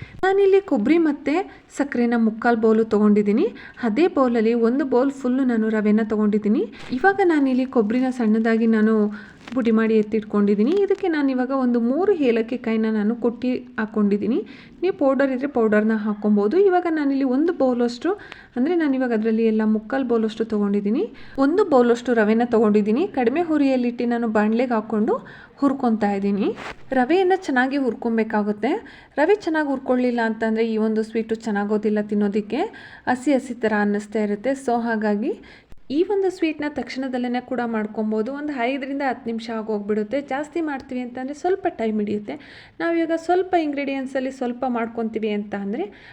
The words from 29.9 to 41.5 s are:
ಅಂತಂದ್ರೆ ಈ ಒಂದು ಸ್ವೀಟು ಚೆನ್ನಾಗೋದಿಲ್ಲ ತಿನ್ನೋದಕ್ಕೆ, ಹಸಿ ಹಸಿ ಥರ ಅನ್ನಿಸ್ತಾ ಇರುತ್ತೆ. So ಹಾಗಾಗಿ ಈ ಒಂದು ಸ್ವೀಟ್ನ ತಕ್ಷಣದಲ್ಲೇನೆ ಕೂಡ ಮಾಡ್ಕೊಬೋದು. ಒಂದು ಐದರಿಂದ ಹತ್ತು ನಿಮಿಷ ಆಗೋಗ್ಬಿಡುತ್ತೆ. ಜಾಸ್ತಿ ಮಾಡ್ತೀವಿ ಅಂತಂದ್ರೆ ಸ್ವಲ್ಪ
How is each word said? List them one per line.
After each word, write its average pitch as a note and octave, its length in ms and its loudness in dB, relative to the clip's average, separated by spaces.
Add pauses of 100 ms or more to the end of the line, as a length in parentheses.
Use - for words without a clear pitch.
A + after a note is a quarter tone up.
ಅಂತಂದ್ರೆ A3 480 0
ಈ A3 40 -2
ಒಂದು A3 260 0
ಸ್ವೀಟು A3 320 -4
ಚೆನ್ನಾಗೋದಿಲ್ಲ G#3+ 640 -2
ತಿನ್ನೋದಕ್ಕೆ, G#3 560 -2 (520)
ಹಸಿ B3 240 0
ಹಸಿ B3 220 -2
ಥರ A3 260 -2
ಅನ್ನಿಸ್ತಾ G#3 420 -2
ಇರುತ್ತೆ. G#3 280 -2
So B3 300 -2
ಹಾಗಾಗಿ A3 600 -2 (500)
ಈ D4 120 2
ಒಂದು G4 280 0
ಸ್ವೀಟ್ನ D#4 380 -4
ತಕ್ಷಣದಲ್ಲೇನೆ B3 720 -6
ಕೂಡ B3 240 -6
ಮಾಡ್ಕೊಬೋದು. A3 680 -4
ಒಂದು C#4+ 280 -6
ಐದರಿಂದ C4+ 480 -4
ಹತ್ತು A#3+ 180 -6
ನಿಮಿಷ A3+ 240 -6
ಆಗೋಗ್ಬಿಡುತ್ತೆ. G#3+ 680 -4
ಜಾಸ್ತಿ C#4+ 400 -6
ಮಾಡ್ತೀವಿ C4+ 400 -6
ಅಂತಂದ್ರೆ B3+ 340 -8
ಸ್ವಲ್ಪ F#4 340 -2